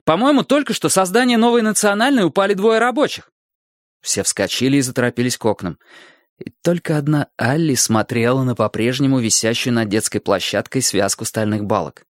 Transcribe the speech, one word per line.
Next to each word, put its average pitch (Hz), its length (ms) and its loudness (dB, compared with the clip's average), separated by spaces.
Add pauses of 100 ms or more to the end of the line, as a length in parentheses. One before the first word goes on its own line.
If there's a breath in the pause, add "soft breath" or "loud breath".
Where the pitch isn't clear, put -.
По-моему, 240 380 4
только 277 320 0
что - 140 -4
со 190 180 2
здания 240 320 2
Новой 233 240 4
Национальной 214 640 2
упали 196 300 2
двое 220 260 2
рабочих». 240 500 -2 (720)
Все - 220 -4
вскочили 120 540 0
и 139 60 2
заторопились 123 560 -2
к - 80 -16
окнам. 98 320 -4 (600 loud breath)
И - 120 -14 (120)
только 170 360 -2
одна 147 300 0 (120)
Алли 139 360 0
смотрела 117 680 0
на 127 120 0
по-прежнему 127 680 0
висящую 117 540 0
над 113 140 0
детской 107 300 -2
площадкой 101 640 -2
связку 98 420 -2
стальных 107 400 -2
балок. 95 460 -4